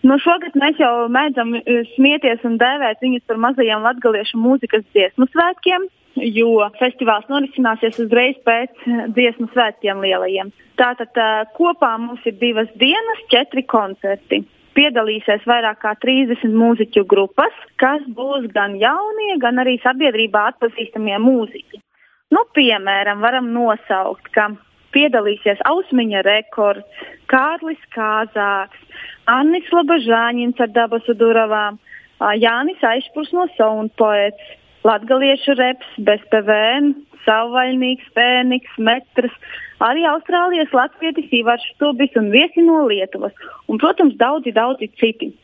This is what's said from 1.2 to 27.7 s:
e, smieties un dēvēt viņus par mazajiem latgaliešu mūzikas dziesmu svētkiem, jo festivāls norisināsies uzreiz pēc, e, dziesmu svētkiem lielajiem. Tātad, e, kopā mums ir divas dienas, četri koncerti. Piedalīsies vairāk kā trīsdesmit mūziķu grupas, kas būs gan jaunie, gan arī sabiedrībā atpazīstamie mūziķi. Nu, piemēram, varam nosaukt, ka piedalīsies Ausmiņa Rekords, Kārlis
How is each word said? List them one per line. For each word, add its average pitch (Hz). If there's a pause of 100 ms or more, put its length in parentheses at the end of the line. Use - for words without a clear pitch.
e, 240 (100)
smieties 262
un 233
dēvēt 240
viņus 254
par 226
mazajiem 233
latgaliešu 226
mūzikas 233 (100)
dziesmu 208
svētkiem, 359 (340)
jo 226 (240)
festivāls 226
norisināsies 247
uzreiz 240
pēc, 233 (160)
e, 233
dziesmu 233
svētkiem 214
lielajiem. 190 (260)
Tātad, 247
e, 226 (240)
kopā 339
mums 240
ir 208
divas 226
dienas, 440
četri 269
koncerti. 196 (400)
Piedalīsies 220
vairāk 233
kā 214
trīsdesmit 240
mūziķu 220
grupas, 196 (160)
kas 277
būs 247
gan 202
jaunie, 403
gan 247
arī 254
sabiedrībā 226
atpazīstamie 220
mūziķi. 233 (480)
Nu, 403
piemēram, 202
varam 240
nosaukt, 214
ka 214 (420)
piedalīsies 214
Ausmiņa 240
Rekords, 202 (240)
Kārlis 311 (100)